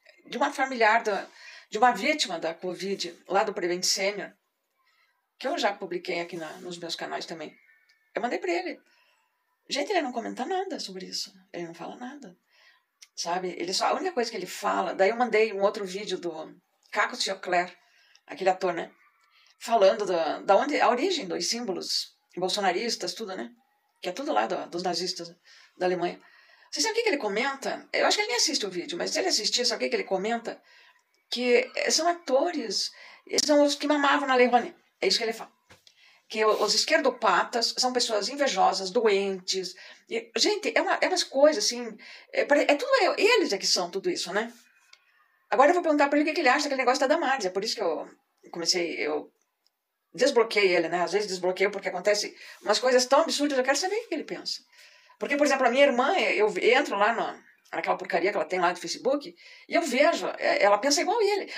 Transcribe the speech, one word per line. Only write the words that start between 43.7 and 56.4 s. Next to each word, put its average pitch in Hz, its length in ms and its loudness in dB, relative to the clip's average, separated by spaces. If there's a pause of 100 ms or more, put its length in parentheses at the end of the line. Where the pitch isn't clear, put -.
tudo 190 200 -4
isso, 180 240 -6
né? 233 180 -2 (1000)
Agora 254 200 6
eu 359 40 6
vou 359 100 2
perguntar 294 260 4
pra 294 100 2
ele 302 60 2
o - 20 0
que 302 80 -2
que 349 60 -2
ele 254 80 4
acha 294 140 4
daquele 269 180 -2
negócio 247 180 2
da 277 80 2
Damares. 269 380 0
É 185 40 0
por 190 140 -4
isso 233 120 -4
que 226 60 -6
eu 160 280 -2 (420)
comecei, 170 440 -2
eu 147 360 -4 (840)
desbloqueei 214 600 4
ele, 165 140 2
né? 175 120 0
Às 165 120 -2
vezes 202 140 0
desbloqueio 185 440 0
porque 196 160 -8
acontece 196 480 -2 (260)
umas 208 180 2
coisas 247 260 4
tão 277 160 6
absurdas, 294 360 0
eu 254 60 2
quero 269 140 2
saber 381 180 -2
o 480 140 -4
que 339 60 -4
ele 294 100 -6
pensa. - 360 -10 (580)
Porque, 277 180 -2
por 285 80 6
exemplo, 269 200 4
a 233 40 6
minha 269 160 6
irmã, 262 320 2
eu 208 400 2